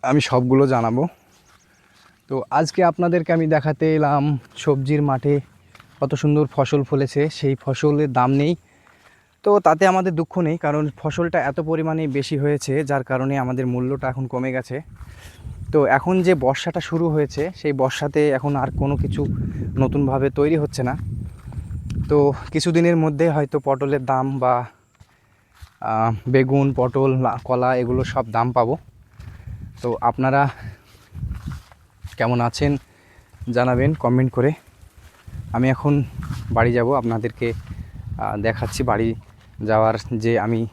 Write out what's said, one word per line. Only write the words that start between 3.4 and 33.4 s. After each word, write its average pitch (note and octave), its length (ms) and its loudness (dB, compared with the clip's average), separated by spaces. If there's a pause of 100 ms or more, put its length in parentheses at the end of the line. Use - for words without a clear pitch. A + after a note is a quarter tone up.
দেখাতে D#3 480 2
এলাম D3 420 2 (180)
সবজির C#3+ 460 0
মাঠে C#3+ 380 2 (640)
কত C#3+ 140 -2
সুন্দর D3 360 2
ফসল D3+ 320 2
ফলেছে, C#3+ 460 0
সেই C#3 320 -2
ফসলের D3 520 0
দাম B2+ 180 4
নেই। C#3+ 240 2 (880)
তো G#3 160 6
তাতে E3 280 4
আমাদের F#3 280 2
দুঃখ E3 220 -4
নেই, E3 200 0
কারণ D3+ 400 0
ফসলটা E3 460 -2
এত C#3 160 -4
পরিমাণে D#3+ 480 -2
বেশি C#3 300 -2
হয়েছে C#3+ 460 0
যার C#3 200 -2
কারণে C3 340 -2
আমাদের B2+ 300 -2
মূল্যটা B2+ 420 -2
এখন B2+ 180 -6
কমে B2+ 240 -4
গেছে। B2+ 300 -6 (920)
তো D3 140 4
এখন F3 380 2
যে F3+ 120 4
বর্ষাটা C3+ 440 -2
শুরু E3 300 -2
হয়েছে D3+ 460 -2
সেই D3 180 -2
বর্ষাতে C#3+ 560 0
এখন C#3 260 0
আর C3+ 120 -2 (100)
কোনো C#3 200 0
কিছু - 280 -2 (500)
নতুনভাবে C3+ 540 2
তৈরি D3 280 2
হচ্ছে D3 260 -2
না। B2+ 140 -2 (1120)
তো C#3+ 240 4 (180)
কিছুদিনের E3+ 440 2
মধ্যে D#3 340 2
হয়তো D3 340 0
পটলের C#3 420 0
দাম C3+ 340 -2
বা, B2 260 2 (1120)
আহ, A2+ 360 0 (120)
বেগুন, C3+ 460 2
পটল, C3 480 0
লা-, B2 220 -2
কলা B2+ 320 0
এগুলো B2+ 280 0
সব A#2+ 280 -4
দাম A#2 200 0
পাবো। B2 260 2 (1040)
তো A#2 200 -4
আপনারা C3 480 2 (1700)
কেমন A#2+ 240 0
আছেন C#3+ 360 0 (760)